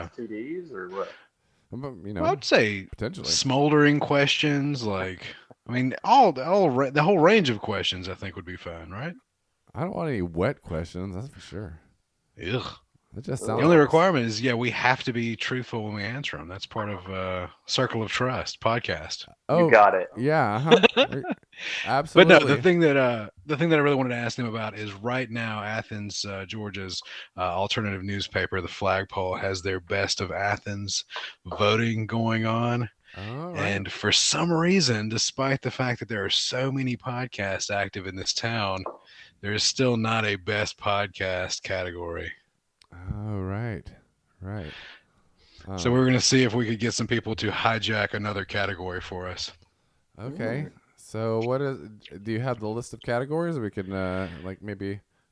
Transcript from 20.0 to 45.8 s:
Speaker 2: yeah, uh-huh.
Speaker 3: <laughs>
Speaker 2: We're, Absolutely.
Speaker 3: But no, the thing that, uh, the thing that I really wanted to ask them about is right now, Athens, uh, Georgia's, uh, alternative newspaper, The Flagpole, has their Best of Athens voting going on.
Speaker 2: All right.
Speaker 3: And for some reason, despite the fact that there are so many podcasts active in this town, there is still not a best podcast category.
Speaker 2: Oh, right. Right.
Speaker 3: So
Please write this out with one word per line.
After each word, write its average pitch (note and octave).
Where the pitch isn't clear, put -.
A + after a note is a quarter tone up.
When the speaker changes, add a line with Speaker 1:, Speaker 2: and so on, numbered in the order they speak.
Speaker 2:
yeah, B2+
uh-huh. F3+
Speaker 3:
<laughs> C4
Speaker 2:
We're, C#3+
Absolutely. E3
Speaker 3:
But C#3+
no, C#3
the B2
thing F3
that, D3
uh, A#2+
the D3+
thing E3
that D#3
I C#3+
really C#3+
wanted C3
to A#2+
ask A#2+
them B2
about A2
is G#2+
right A#2+
now, A2+
Athens, G#2+
uh, G2
Georgia's, G2
uh, F#2+
alternative F#2+
newspaper, F#2+
The E2+
Flagpole, F#2+
has F#2+
their F#2
Best G2
of F2+
Athens G2+
voting A2
going A2+
on. A#2
Speaker 2:
All A#2+
right. E3+
Speaker 3:
And G2
for -
some D#3+
reason, D#3+
despite C3+
the B2+
fact B2
that G#2+
there G#2
are G2
so C3
many B2+
podcasts A#2+
active G2
in F#2+
this F#2
town, G2+
there G2+
is G#2+
still B2+
not A2
a G#2
best G#2
podcast F#2+
category. F2
Speaker 2:
Oh, G2+
right. G2
Right. F2+
Speaker 3:
So F#2